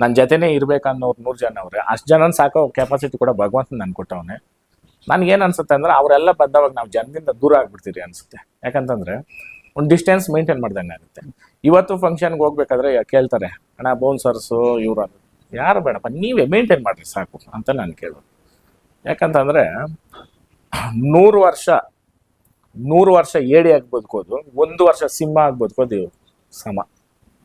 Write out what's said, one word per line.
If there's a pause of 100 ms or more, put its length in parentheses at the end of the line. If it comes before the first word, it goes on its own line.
ನನ್
ಜೊತೆನೇ
ಇರ್ಬೇಕನ್ನೋರು
ನೂರು
ಜನ
ಅವ್ರೆ.
ಅಷ್ಟ್
ಜನನ್
ಸಾಕೋ
ಕೆಪಾಸಿಟಿ
ಕೂಡ
ಭಗವಂತ
ನನ್
ಕೊಟ್ಟವ್ನೆ. (680)
ನನ್ಗೇನ್
ಅನ್ಸುತ್ತೆ
ಅಂದ್ರೆ,
ಅವರೆಲ್ಲ
ಬಂದವಾಗ
ನಾವು
ಜನದಿಂದ
ದೂರ
ಆಗ್ಬಿಡ್ತೀರಿ
ಅನ್ಸುತ್ತೆ. (180)
ಯಾಕಂತಂದ್ರೆ (500)
ಒಂದ್
ಡಿಸ್ಟೆನ್ಸ್
ಮೇಂಟೈನ್
ಮಾಡ್ದಂಗೆ
ಆಗುತ್ತೆ. (300)
ಇವತ್ತು
ಫಂಕ್ಷನ್‌ಗೆ
ಹೋಗ್ಬೇಕಾದ್ರೆ
ಕೇಳ್ತಾರೆ,
"ಅಣ್ಣ,
ಬೌನ್ಸರ್ಸು
ಇವ್ರು,"
ಅಂತ. (420)
ಯಾರು
ಬೇಡಪ್ಪ,
ನೀವೇ
ಮೇಂಟೈನ್
ಮಾಡ್ರಿ
ಸಾಕು (140)
ಅಂತ
ನಾನು
ಕೇಳೋದು. (800)
ಯಾಕಂತಂದ್ರೆ (1300)
ನೂರು
ವರ್ಷ, (1120)
ನೂರು
ವರ್ಷ
ಏಡಿ
ಆಗಿ
ಬದುಕೋದು, (120)
ಒಂದು
ವರ್ಷ
ಸಿಂಹ
ಆಗಿ
ಬದುಕೋದು (400)
ಸಮ, (580)